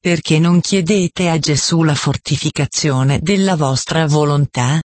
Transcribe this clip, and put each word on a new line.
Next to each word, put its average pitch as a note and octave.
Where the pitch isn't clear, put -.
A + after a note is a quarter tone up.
Perché E3
non E3+
chiedete F#3
a D#3+
Gesù D3+
la D#3
fortificazione C#3
della F#3+
vostra D3+
volontà? D3